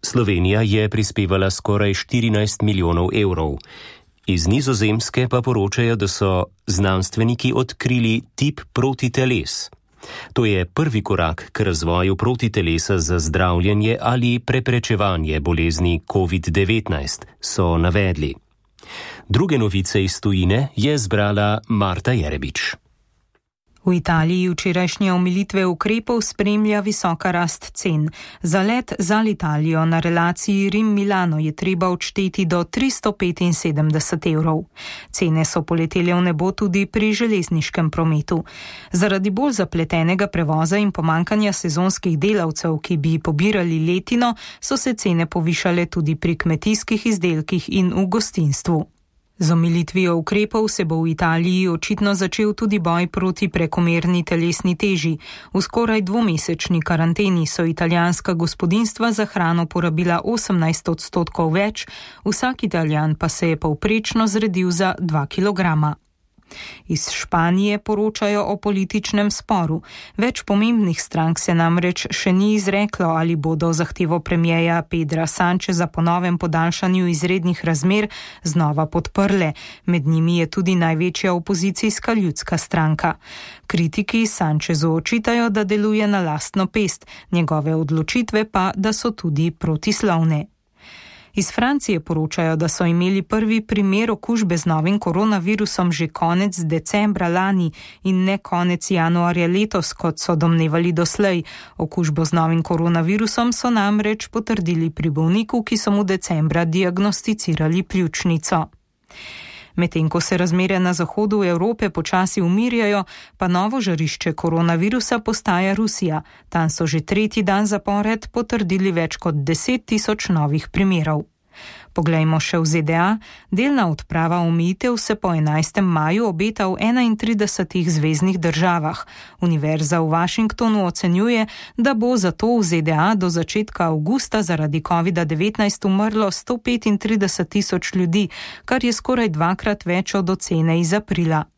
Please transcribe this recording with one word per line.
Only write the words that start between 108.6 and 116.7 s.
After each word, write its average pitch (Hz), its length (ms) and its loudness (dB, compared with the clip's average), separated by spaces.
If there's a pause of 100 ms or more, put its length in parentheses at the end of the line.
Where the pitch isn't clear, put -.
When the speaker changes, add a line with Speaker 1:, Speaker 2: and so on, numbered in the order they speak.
Speaker 2:
Medtem 165 360 0
ko 175 80 0
se 185 160 0
razmere 180 440 2
na 180 120 2
zahodu 202 520 0
Evrope 190 460 0
počasi 185 540 -2
umirjajo, 208 600 2 (340)
pa 185 100 -2
novo 202 320 0
žarišče 165 520 -2
koronavirusa 170 880 0
postaja 196 560 0
Rusija. 185 480 -2 (260)
Tam 165 220 0